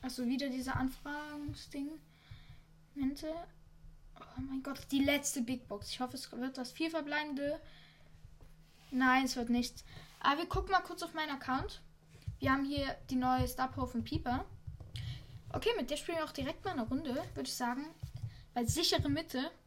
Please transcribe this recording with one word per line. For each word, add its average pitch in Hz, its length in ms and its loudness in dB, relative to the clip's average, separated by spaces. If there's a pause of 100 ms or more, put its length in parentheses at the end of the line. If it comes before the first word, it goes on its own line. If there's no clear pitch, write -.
Also 254 240 -2
wieder 269 220 2
diese 262 260 0
Anfragungsding. 294 1120 -2 (1040)
Momente. 285 400 0 (880)
Oh - 220 -10
mein 269 200 -2
Gott, 277 200 -6 (100)
die 277 120 6
letzte 285 380 4
Big 254 260 -2
Box. 208 220 -8
Ich - 100 -6
hoffe, 247 140 0
es - 180 -8
wird 262 280 -2
das 247 120 -6
vier 320 200 0
verbleibende. 294 680 -2 (1300)
Nein, 262 340 8
es 254 100 0
wird 240 140 -2
nichts. 240 340 2 (360)
Aber 277 180 6
wir 349 80 0
gucken 370 240 0
mal 381 120 8
kurz 359 200 -8
auf 339 140 -6
meinen 311 160 0
Account. 269 500 -2 (560)
Wir 262 140 4
haben 277 140 6
hier 277 300 0 (140)
die 262 60 0
neue 254 320 6
Star 254 240 0
Power 254 160 0
von 233 160 0
Piper. 254 420 0 (1080)
Okay, 320 220 2
mit 311 140 0
der 294 80 0
spielen 330 220 -2
wir 311 60 2
auch 294 80 -10
direkt 285 300 -4
mal 381 100 -2
eine 285 140 0
Runde, 269 280 0 (180)
würde 269 160 -4
ich - 60 -4
sagen. 247 280 0 (720)
Weil 240 160 2
sichere 339 400 4
Mitte. 294 400 0 (180)